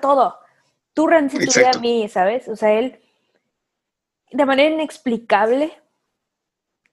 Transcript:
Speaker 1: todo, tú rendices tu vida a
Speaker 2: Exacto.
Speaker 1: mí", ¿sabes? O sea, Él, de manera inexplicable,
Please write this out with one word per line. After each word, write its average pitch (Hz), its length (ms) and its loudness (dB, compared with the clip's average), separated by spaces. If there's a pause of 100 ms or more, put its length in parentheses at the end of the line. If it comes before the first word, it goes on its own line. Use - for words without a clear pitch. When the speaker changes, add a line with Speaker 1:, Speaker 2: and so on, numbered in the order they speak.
Speaker 1:
todo, 269 360 0 (560)
tú 311 140 0
rendices 285 380 0
tu 262 80 0
vida 254 180 4
a - 20 2
Speaker 2:
Exacto. 254 80 -6
Speaker 1:
mí", 233 280 -2
¿sabes? 214 400 -2
O 220 60 -10
sea, 214 180 0
Él, 233 280 -4 (1300)
de 269 140 -2
manera 269 280 2
inexplicable, 247 1000 -2 (1200)